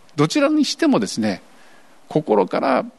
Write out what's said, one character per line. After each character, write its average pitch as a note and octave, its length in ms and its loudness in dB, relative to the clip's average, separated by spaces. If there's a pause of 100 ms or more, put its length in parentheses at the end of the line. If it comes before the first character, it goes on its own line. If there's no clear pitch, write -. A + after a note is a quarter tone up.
(160)
ど D3 120 2
ち D4+ 100 -2
ら C#4 100 4
に D4+ 180 2
し - 100 -6
て E4 100 0
も A3+ 140 2
で G2 60 0
す - 120 -8
ね、 G#2+ 220 -2 (680)
心 F#3+ 380 0
か - 140 -4
ら A3+ 240 0 (140)